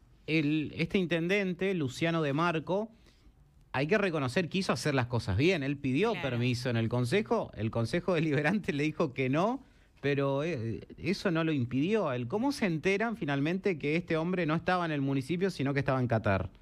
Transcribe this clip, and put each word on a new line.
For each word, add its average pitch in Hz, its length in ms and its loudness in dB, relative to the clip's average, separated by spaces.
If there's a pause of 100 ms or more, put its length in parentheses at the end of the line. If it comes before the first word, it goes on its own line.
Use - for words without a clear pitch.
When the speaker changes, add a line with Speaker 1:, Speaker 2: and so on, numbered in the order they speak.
(260)
Speaker 1:
el, 151 500 0
este 170 220 0
intendente, 185 760 0
Luciano 165 480 0
De 143 120 0
Marco, 170 580 0 (800)
hay 135 160 0
que 202 80 4
reconocer 165 540 0
que 185 80 -2
hizo 190 140 0
hacer 151 220 0
las 123 120 2
cosas 113 320 -2
bien. 160 240 4
Él 139 160 -2
pidió 151 340 2
Speaker 2:
Claro. 151 160 -2
Speaker 1:
permiso 123 400 0
en 120 80 0
el 113 140 0
Consejo, 160 680 0
el 110 140 -2
Consejo 170 440 0
Deliberante 160 600 0
le 143 100 0
dijo 151 300 -2
que 131 160 0
no, 202 340 0 (380)
pero, 139 420 0
eh, 117 420 -6 (120)
eso 190 320 -2
no 165 120 2
lo 160 100 2
impidió 147 580 0
a 123 60 -2
él. 123 120 -4
¿Cómo 233 240 0
se 226 140 0
enteran 190 500 0
finalmente 160 600 0
que 147 180 0
este 170 220 0
hombre 175 280 0
no 156 80 2
estaba 175 300 0
en 160 80 -2
el 147 80 0
municipio, 139 500 0
sino 143 220 -2
que 143 80 2
estaba 131 200 2
en 123 80 2
Qatar? 101 420 2 (120)